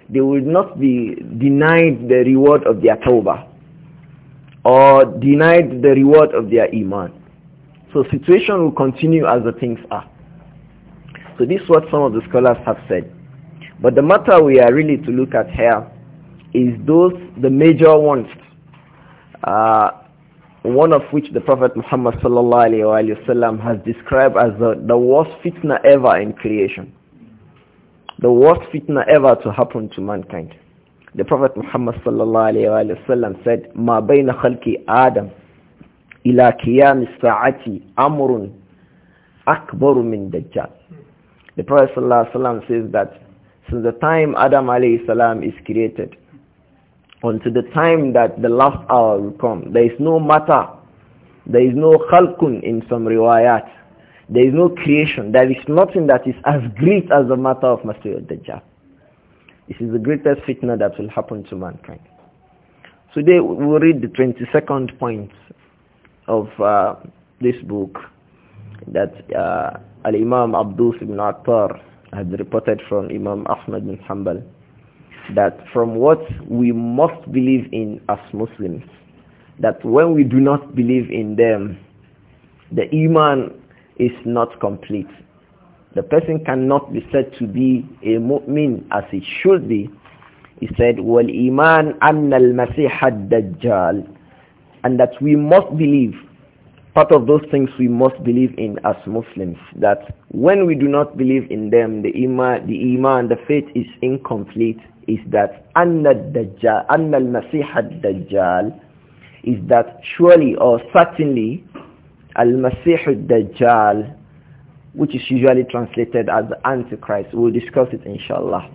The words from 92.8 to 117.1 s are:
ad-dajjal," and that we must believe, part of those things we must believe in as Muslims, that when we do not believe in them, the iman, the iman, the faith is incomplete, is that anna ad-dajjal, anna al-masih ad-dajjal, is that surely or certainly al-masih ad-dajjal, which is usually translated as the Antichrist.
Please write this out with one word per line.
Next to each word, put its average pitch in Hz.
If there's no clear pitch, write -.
ad-dajjal," 101
and 123
that 120
we 147
must 165
believe, 143
part 156
of 127
those 151
things 139
we 127
must 131
believe 123
in 104
as 98
Muslims, 95
that -
when 185
we 160
do 139
not 143
believe 131
in 107
them, 110
the 104
iman, 127
the 120
iman, 127
the 113
faith 147
is 120
incomplete, 113
is 110
that -
anna 165
ad-dajjal, 110
anna 151
al-masih 127
ad-dajjal, 95
is 120
that 117
surely 170
or 120
certainly 143
al-masih 127
ad-dajjal, 107
which 151
is 123
usually 127
translated 120
as 113
the -
Antichrist. 120